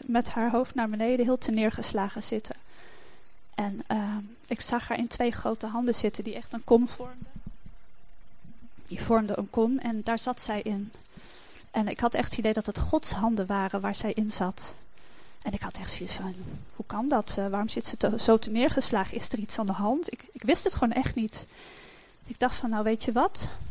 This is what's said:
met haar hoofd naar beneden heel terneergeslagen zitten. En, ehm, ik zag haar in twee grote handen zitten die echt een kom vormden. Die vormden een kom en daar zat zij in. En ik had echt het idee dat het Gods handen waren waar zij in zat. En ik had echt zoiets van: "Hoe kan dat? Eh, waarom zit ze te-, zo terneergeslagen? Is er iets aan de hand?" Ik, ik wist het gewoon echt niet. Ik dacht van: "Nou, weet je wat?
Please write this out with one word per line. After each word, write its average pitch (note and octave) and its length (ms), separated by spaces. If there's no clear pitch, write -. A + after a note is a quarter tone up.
met A#3+ 240
haar A#3 220
hoofd B3 240
naar A3+ 140
beneden A#3 360
heel B3+ 120
terneergeslagen A3 840
zitten. - 320
En, G3+ 300
ehm, G#3 340
ik A#3 140
zag - 260
haar A#3 100
in A#3 100
twee A#3+ 240
grote A3+ 340
handen A#3 300
zitten G#3 280
die G#3 120
echt - 180
een A3+ 100
kom A#3+ 240
vormden. B3 440
Die - 140
vormden A3 380
een G3 100
kom A#3+ 300
en A3 240
daar A3+ 160
zat - 220
zij G#3 200
in. G#3 300
En - 160
ik - 120
had A#3+ 140
echt - 160
het - 80
idee A3 160
dat G#3+ 120
het - 140
Gods - 320
handen G#3 340
waren G3 360
waar G3 140
zij - 180
in G#3+ 180
zat. - 420
En G3+ 120
ik - 80
had - 160
echt F#3 140
zoiets - 220
van: F#3 200
"Hoe - 100
kan A3 220
dat? B3 300
Eh, G3 100
waarom G3+ 220
zit - 180
ze - 100
te-, G#3+ 220
zo A3+ 180
terneergeslagen? A#3 800
Is - 140
er G#3+ 80
iets G#3 200
aan G#3+ 60
de G3 60
hand?" G#3+ 400
Ik, - 200
ik - 120
wist - 200
het F#4 100
gewoon A3+ 200
echt - 220
niet. A3 300
Ik - 140
dacht B3 160
van: A#3 140
"Nou, G#3+ 140
weet A3 200
je A#3+ 80
wat? C4+ 360